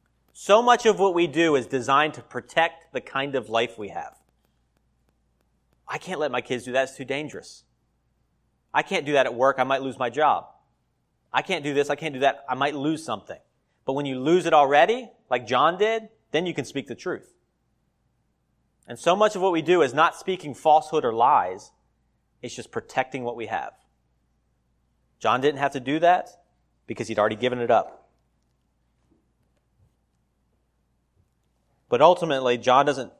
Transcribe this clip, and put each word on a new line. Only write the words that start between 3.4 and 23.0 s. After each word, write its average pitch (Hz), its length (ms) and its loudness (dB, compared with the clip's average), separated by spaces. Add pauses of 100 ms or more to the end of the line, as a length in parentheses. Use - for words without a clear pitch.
life 117 280 -2
we 101 120 -12
have. 87 280 -14 (1700)
"I - 80 -8
can't 170 240 -10
let 147 100 -2
my 123 80 -2
kids 123 240 -8
do 127 80 -12
that. 131 120 0
It's 131 140 -8
too 143 60 -14
dangerous. 135 640 -12 (1080)
I 143 80 2
can't 160 240 -4
do 147 60 -4
that 135 140 4
at 120 100 -4
work. 131 240 2
I 127 60 2
might 135 160 -2
lose 131 180 -10
my 123 100 -4
job. 123 400 0 (840)
I 131 80 0
can't 156 240 -6
do 147 80 -4
this. 139 160 0
I 147 80 -4
can't 156 160 -8
do 127 80 -6
that. 139 260 0
I 123 80 -4
might 143 200 -2
lose 151 280 -6
something." 104 380 -12 (440)
But 135 80 -4
when 143 120 -4
you 131 120 -6
lose 156 280 0
it 165 80 2
already, 160 580 4 (180)
like 123 160 -2
John 139 320 2
did, 220 320 -2 (220)
then 170 140 -2
you 170 80 -4
can 143 100 -6
speak - 240 -10
the 117 80 -10
truth. - 400 -10 (1500)
And 120 100 -14
so 170 160 0
much 208 220 2
of 185 60 -4
what 190 100 2
we 165 100 0
do 170 200 2
is 131 120 2
not 156 220 2
speaking 170 380 -8
falsehood 156 500 2
or 123 80 0
lies. 113 640 0 (680)
It's 123 140 -14
just - 160 -14
protecting - 540 -8